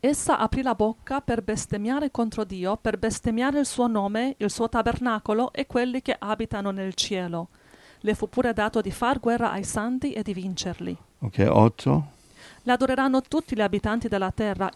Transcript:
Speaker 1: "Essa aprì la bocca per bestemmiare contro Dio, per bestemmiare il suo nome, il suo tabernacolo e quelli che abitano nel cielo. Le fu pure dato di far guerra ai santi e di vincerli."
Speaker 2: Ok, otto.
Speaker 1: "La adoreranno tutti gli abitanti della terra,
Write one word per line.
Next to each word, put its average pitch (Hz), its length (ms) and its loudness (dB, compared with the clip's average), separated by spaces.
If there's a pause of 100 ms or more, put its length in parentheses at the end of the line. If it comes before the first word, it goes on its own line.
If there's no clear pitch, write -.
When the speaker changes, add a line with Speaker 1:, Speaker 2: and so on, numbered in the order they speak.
Speaker 1:
"Essa 285 380 2
aprì 220 240 0
la 247 120 2
bocca 220 460 -2
per 233 220 -2
bestemmiare 220 680 -2
contro 226 340 -2
Dio, 185 360 -4
per 214 160 -2
bestemmiare 233 640 0
il 277 80 2
suo 247 200 0
nome, 220 520 0
il 208 120 0
suo 226 200 -2
tabernacolo 233 800 0
e 277 140 -4
quelli 247 340 0
che - 180 -2
abitano 208 520 -4
nel 190 240 -4
cielo. 175 540 -4 (520)
Le 208 140 0
fu - 160 -4
pure 247 240 2
dato 214 260 0
di 190 100 -2
far 254 300 0
guerra 233 300 2
ai 196 140 -4
santi 247 480 -4
e 220 100 -6
di 208 100 -4
vincerli." 180 640 -6 (220)
Speaker 2:
Ok, 98 280 2
otto. 139 680 4 (480)
Speaker 1:
"La 247 120 2
adoreranno 262 480 2
tutti 311 320 -2
gli 214 60 -2
abitanti 208 480 0
della 190 240 0
terra, 190 440 -2